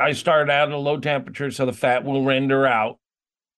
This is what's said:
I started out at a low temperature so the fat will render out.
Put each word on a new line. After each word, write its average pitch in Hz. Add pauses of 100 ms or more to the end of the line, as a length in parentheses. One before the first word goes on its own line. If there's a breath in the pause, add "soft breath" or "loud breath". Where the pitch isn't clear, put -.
I 143
started 151
out 143
at 147
a 147
low 143
temperature 139
so 131
the 127
fat 123
will 139
render 135
out. 117 (580)